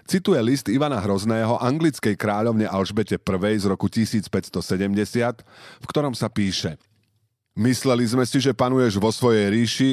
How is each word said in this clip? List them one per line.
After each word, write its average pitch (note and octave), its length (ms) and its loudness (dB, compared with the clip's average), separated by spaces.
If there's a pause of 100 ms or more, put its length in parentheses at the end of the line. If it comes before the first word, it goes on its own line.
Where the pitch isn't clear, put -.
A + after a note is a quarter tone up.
cituje F3+ 320 2
list A#2+ 320 0
Ivana C3+ 320 0
Hrozného A2 560 0
anglickej C3 560 0
kráľovne G#2+ 560 0
Alžbete G2 480 -2
prvej G2+ 400 -2
z G2 80 -2
roku G2 240 0
tisíc A2 400 -2
päťsto F#2 320 -4
sedemdesiat, G2+ 800 -2 (400)
v - 80 -20
ktorom D3 240 -2
sa A2 160 -4
píše: F#2 480 -4 (800)
"Mysleli B2 480 2
sme B2+ 160 0
si, B2+ 160 0
že B2+ 160 2
panuješ B2 480 2
vo A2 80 2
svojej G#2+ 400 2
ríši A#2 420 0